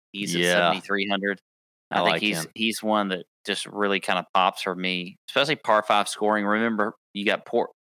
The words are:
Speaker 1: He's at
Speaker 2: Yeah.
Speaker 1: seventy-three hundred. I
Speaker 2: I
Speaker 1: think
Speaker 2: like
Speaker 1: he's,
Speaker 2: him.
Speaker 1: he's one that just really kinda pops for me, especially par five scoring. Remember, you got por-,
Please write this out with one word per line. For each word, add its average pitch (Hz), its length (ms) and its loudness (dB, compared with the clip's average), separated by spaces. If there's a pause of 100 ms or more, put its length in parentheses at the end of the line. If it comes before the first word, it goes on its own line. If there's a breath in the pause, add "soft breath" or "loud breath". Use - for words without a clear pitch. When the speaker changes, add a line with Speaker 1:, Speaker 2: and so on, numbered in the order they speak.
(120)
Speaker 1:
He's 98 240 -4
at 87 60 2
Speaker 2:
Yeah. 87 120 4
Speaker 1:
seventy-three 90 540 0
hundred. 98 320 -2 (520)
I - 40 -2
Speaker 2:
I 98 80 2
Speaker 1:
think 85 100 2
Speaker 2:
like 85 80 -2
Speaker 1:
he's, 98 240 0
Speaker 2:
him. - 100 -16
Speaker 1:
he's 110 280 -2
one 107 260 0
that 90 160 -4 (200)
just 98 220 -4
really 101 320 0
kinda 92 340 -2
pops 95 300 2
for 95 100 -2
me, 90 440 -6 (120)
especially 139 280 0
par 107 260 2
five 104 240 2
scoring. 104 380 0
Remember, 107 500 0 (180)
you 101 120 -6
got 101 200 0
por-, - 240 -2 (200)